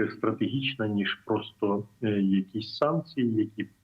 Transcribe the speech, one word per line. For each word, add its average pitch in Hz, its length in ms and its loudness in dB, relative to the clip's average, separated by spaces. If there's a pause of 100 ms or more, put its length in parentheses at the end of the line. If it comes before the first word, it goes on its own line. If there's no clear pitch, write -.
(160)
стратегічна, 113 720 -2
ніж 101 260 0 (120)
просто, 101 640 -2 (140)
е, 110 80 2
якісь 98 640 2
санкції, 143 580 0
які 107 360 -2 (140)